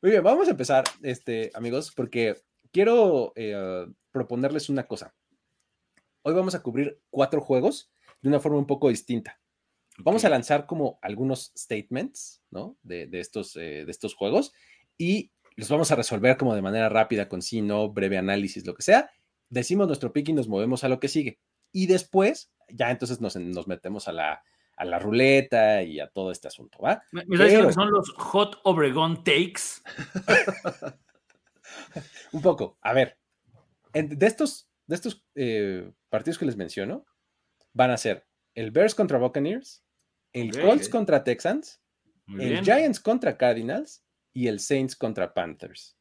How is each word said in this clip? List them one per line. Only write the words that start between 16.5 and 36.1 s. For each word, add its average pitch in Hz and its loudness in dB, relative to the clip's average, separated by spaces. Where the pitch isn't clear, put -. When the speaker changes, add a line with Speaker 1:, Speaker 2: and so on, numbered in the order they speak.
Speaker 1:
de 101 -2
manera 110 0
rápida, 107 0
con 90 -8
sí, 113 -6
no, 104 -2
breve 98 -2
análisis, 95 -2
lo 90 -8
que - -14
sea. 214 4
Decimos 175 0
nuestro 151 -4
pick 147 -2
y - 0
nos 131 0
movemos 110 -2
a 135 0
lo 127 0
que 139 -4
sigue. 139 -4
Y 190 -2
después, 190 0
ya 120 -2
entonces 123 -4
nos, 104 -6
nos 87 -8
metemos 95 -10
a 87 -8
la, 78 -4
a - -8
la 87 -4
ruleta 113 4
y 78 -8
a 73 -10
todo 95 -6
este - -12
asunto, - -20
¿va? 170 -2
Speaker 2:
Me, 175 -12
me 185 -2
estás 196 8
diciendo 208 8
Speaker 1:
Pero 185 8
Speaker 2:
que 165 4
son 202 2
los 202 0
Hot 202 -2
Obregón 160 2
Takes. 170 -2
Speaker 1:
<laughs> 190 -2
Un 151 -6
poco. 139 0
A 110 -2
ver, 131 2
en, 151 -4
de 180 6
estos, 277 -2
de 160 -4
estos, 190 -10
eh, 104 -4
partidos 147 -4